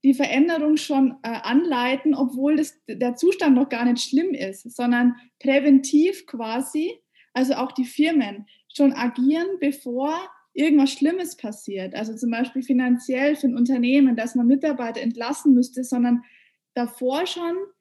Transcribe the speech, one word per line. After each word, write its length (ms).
die 100
Veränderung 600
schon, 460
äh, 60
anleiten, 720
obwohl 420
das, 300
der 300
Zustand 400
noch 140
gar 140
nicht 160
schlimm 340
ist, 420
sondern 400
präventiv 880
quasi, 720
also 220
auch 180
die 120
Firmen 640
schon 200
agieren, 560
bevor 560
irgendwas 400
Schlimmes 440
passiert. 600
Also 180
zum 160
Beispiel 320
finanziell 720
für 140
ein 80
Unternehmen, 580
dass 220
man 100
Mitarbeiter 540
entlassen 520
müsste, 300
sondern 400
davor 520
schon 300